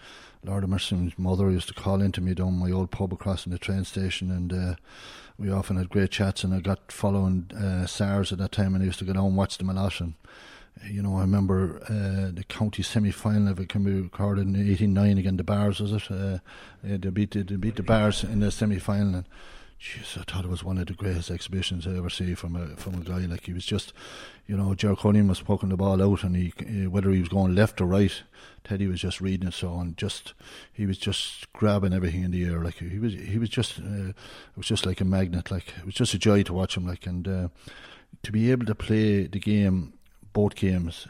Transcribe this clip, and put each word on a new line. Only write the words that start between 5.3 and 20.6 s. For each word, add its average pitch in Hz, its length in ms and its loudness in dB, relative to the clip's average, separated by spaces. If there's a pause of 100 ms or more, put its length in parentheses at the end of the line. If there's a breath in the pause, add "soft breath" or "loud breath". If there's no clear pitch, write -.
we 98 100 -2
often 95 280 0
had 90 120 -2
great 98 220 2
chats. 95 320 -2
And 95 100 0
I 92 60 0
got 95 320 -4
following, 95 640 0
uh, 92 320 -2
sars 98 480 0
at 90 60 -4
that 95 120 -2
time, 95 220 2
and 92 100 2
I 95 40 2
used 92 120 -4
to 95 60 -6
go 95 80 -2
down 95 140 2
and 95 100 2
watch 95 220 0
them 92 100 -2
a 92 40 -2
lot. 95 280 -2
And 85 140 -6 (680 loud breath)
you 101 160 -6
know, 98 160 0
I 95 40 2
remember, 95 680 2
uh, 98 440 -2
the 90 140 -8
county 104 360 -2
semi-final 104 640 2
of 95 120 0
it 92 100 -4
can 101 140 0
be 98 100 2
recorded 98 540 0
in 98 80 2
eighteen 101 380 4
nine 101 240 6
against 95 200 2
the 95 60 0
Bars, 104 360 2
was 104 120 0
it? 107 200 -2
Uh, 98 40 -4
uh, 95 240 -2 (440 loud breath)
they 98 260 -2
beat 101 220 0
the, 104 120 -2
they 95 120 -4
beat 104 220 -2
the 95 60 -2
Bars 107 400 4
in 104 180 0
the 104 100 2
semi-final, 101 640 0
and 90 100 -4 (560 loud breath)
jeez, - 380 -12
I 92 40 -10
thought 92 220 -6
it 90 40 -6
was 87 140 -4